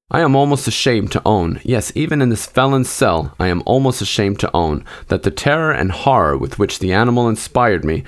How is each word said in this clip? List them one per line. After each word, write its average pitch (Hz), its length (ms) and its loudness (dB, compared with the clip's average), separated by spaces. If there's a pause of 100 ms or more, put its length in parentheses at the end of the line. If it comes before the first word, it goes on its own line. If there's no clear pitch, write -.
I 147 120 0
am 139 160 4
almost 143 320 2
ashamed 113 420 0
to - 140 -2
own, 90 400 2
yes, 117 280 -2
even 151 280 0
in 127 80 4
this 110 160 -2
felon's 131 440 0
cell, 82 520 0
I 90 60 0
am 90 180 0
almost 131 360 0
ashamed 101 380 0
to - 160 -2
own, 80 300 0 (240)
that - 140 0
the 98 80 0
terror 156 420 0
and 92 180 -2
horror 87 460 2
with 67 200 -6
which 98 220 -2
the 92 140 0
animal 120 340 2
inspired 110 560 0
me 80 240 -2